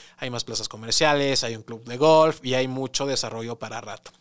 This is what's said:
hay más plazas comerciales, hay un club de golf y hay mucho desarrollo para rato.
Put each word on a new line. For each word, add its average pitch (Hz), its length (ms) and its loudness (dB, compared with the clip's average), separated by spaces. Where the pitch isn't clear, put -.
hay 135 120 -8
más 120 140 -6
plazas 110 240 -6
comerciales, 139 760 2
hay 117 120 -6
un 110 80 -14
club 117 200 -14
de 123 140 -10
golf 156 460 6
y 127 100 -2
hay 131 140 2
mucho 131 380 -4
desarrollo 117 540 -4
para 110 220 -10
rato. 107 400 -14